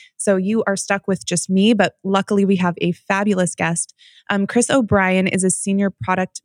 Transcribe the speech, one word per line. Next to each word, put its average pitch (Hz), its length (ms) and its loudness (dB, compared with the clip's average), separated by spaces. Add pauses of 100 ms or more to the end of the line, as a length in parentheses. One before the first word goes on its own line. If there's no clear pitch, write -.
(160)
So 196 220 0
you 208 300 0
are 190 100 0
stuck - 280 -4
with 190 200 -2
just - 240 -2
me, 196 240 4
but 196 320 0
luckily 196 400 0
we 196 100 2
have 175 220 0
a 170 160 -2
fabulous 196 640 -2
guest. - 380 -4 (360)
Um, 196 180 0
Chris 240 220 0
O'Brien 190 580 2
is 190 160 -2
a 185 60 2
senior 196 400 -2
product 185 560 -4